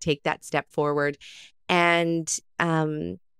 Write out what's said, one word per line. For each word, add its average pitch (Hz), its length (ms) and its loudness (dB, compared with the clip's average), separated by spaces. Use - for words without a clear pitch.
take 151 220 -2
that - 240 -4
step - 240 -4
forward. 147 480 -2
And, 170 640 2
um, 160 600 -2